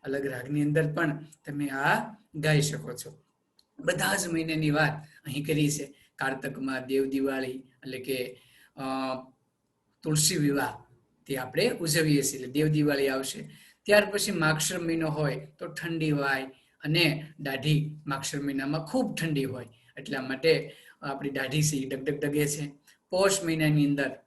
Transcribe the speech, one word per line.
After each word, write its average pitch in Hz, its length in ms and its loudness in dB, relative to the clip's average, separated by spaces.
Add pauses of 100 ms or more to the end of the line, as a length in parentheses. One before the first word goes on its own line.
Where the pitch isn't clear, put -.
અલગ 139 220 -4
રાગની 135 360 -2
અંદર 151 320 2
પણ 165 300 0 (220)
તમે 147 220 -4
આ 151 480 0 (200)
ગાઈ 151 260 4
શકો - 320 -4
છો. - 300 -14 (560)
બધા - 360 0
જ - 120 -2
મહિનાની 160 440 0
વાત 151 200 4 (340)
અહીં 143 200 -4
કરી 151 260 2
છે. - 240 -6 (200)
કારતકમાં 135 680 -6
દેવ 135 200 2
દિવાળી 135 460 -2
એટલે 131 480 -12
કે, 127 420 -6 (360)
અ, 139 40 -12 (1200)
તુલસી 156 340 2
વિવાહ 139 460 0 (440)
તે 143 80 -2
આપણે 147 340 0
ઉજવીએ 156 520 2
છીએ, 131 120 -2
એટલે 127 140 -8
દેવ 147 200 2
દિવાળી 147 400 4
આવશે. 135 420 -4 (360)
ત્યાર 208 200 8
પછી 202 260 -2
માગશર 160 480 0
મહિનો 165 280 0
હોય 151 280 0 (240)
તો 180 80 -10
ઠંડી 160 440 -2
વાય 139 340 0 (380)
અને 151 560 2
દાઢી, 139 580 0 (100)
માગશર 139 340 -4
મહિનામાં 143 440 -2
ખૂબ 214 300 -2
ઠંડી 151 280 -2
હોય, 123 220 -6 (320)
એટલા 135 240 -8
માટે 131 540 0 (260)
આપણી 143 280 -6
દાઢી 135 340 0
છે 151 120 4
ઈ 131 140 -2
ડગડગ 143 360 -2
ડગે 147 220 2
છે. 147 240 -6 (380)
પોષ 190 340 2
મહિનાની 156 420 4
અંદર 139 420 0